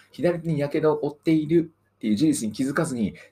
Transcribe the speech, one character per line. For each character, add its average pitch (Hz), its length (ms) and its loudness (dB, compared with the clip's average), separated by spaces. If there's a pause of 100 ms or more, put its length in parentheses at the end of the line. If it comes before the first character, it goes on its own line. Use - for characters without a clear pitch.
(120)
左 170 280 -2
手 165 80 -8
に 147 140 -2
火 143 60 -2
傷 156 200 0
を 151 140 0
負 147 100 -4
っ - 60 -20
て - 140 0
い 156 140 2
る 165 260 2 (240)
っ - 20 -20
て - 80 -6
い 107 60 2
う 104 40 4
事 147 120 2
実 123 180 0
に 104 60 -4
気 131 120 -4
づ 139 80 -2
か 160 120 0
ず 131 100 -4
に、 101 200 -2 (180)